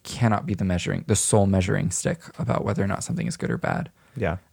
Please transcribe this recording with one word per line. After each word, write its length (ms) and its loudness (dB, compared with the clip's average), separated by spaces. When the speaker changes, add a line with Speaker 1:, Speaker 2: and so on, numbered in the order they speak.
Speaker 1:
cannot 440 0
be 80 -2
the 100 -2
measuring, 420 0
the 100 4
sole 300 4
measuring 440 2
stick 300 -4
about 260 0
whether 200 0
or 40 -2
not 160 -4
something 220 -4
is 100 -6
good 140 -4
or 80 -2
bad. 320 -4
Speaker 2:
Yeah. 200 -2